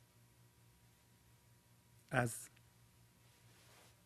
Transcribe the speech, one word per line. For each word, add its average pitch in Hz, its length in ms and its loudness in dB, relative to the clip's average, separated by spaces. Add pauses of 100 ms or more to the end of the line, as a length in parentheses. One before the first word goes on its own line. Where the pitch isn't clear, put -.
(2000)
از 123 380 10 (1600)